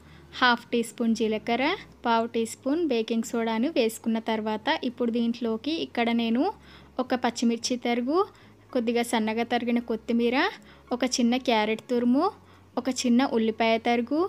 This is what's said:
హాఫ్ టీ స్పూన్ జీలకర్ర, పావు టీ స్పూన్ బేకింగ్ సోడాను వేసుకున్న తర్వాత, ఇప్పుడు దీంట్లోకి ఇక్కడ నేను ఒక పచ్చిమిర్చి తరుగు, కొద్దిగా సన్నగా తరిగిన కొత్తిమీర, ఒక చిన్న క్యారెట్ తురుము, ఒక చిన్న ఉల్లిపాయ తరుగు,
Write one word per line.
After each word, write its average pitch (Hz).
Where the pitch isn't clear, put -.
హాఫ్ 240
టీ 240
స్పూన్ 226
జీలకర్ర, 220
పావు 226
టీ 226
స్పూన్ 302
బేకింగ్ 226
సోడాను 226
వేసుకున్న 226
తర్వాత, 214
ఇప్పుడు 240
దీంట్లోకి 233
ఇక్కడ 233
నేను 233
ఒక 262
పచ్చిమిర్చి 233
తరుగు, 247
కొద్దిగా 233
సన్నగా 220
తరిగిన 240
కొత్తిమీర, 233
ఒక 247
చిన్న 240
క్యారెట్ 220
తురుము, 247
ఒక 247
చిన్న 254
ఉల్లిపాయ 226
తరుగు, 240